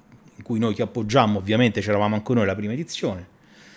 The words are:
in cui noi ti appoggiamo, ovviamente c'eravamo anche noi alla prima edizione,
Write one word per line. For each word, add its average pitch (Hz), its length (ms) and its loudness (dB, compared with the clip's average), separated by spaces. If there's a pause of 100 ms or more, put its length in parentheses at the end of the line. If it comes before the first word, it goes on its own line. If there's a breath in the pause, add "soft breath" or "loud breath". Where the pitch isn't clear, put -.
(360)
in - 80 -20
cui 113 140 -4
noi 110 160 0
ti 101 80 -4
appoggiamo, 110 560 2
ovviamente 110 420 2
c'eravamo 104 360 2
anche 107 180 -2
noi 117 100 4
alla 95 120 0
prima 104 180 -6
edizione, 113 540 -6 (500 soft breath)